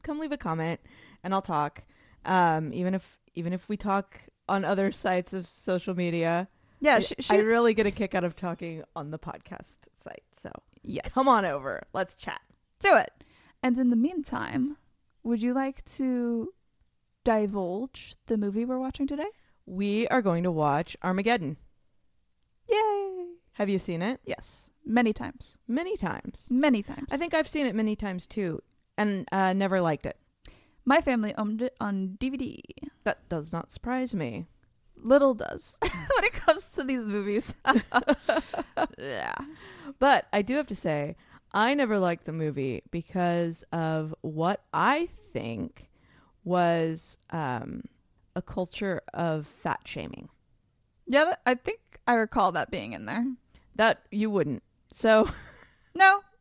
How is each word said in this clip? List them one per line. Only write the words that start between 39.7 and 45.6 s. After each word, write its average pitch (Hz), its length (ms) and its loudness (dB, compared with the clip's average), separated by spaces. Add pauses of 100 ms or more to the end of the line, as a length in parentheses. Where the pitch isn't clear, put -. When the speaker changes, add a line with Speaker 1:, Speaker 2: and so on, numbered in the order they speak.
Speaker 1:
But 262 340 6
I 208 80 4
do 233 140 0
have 294 120 0
to 202 80 -8
say, 156 400 -4 (380)
I 226 200 4
never 233 260 2
liked 175 260 0
the 156 80 -8
movie 143 580 -4
because 170 800 -2
of 160 500 -2
what 160 400 -2 (120)
I 277 360 2 (240)
think - 560 -8 (540)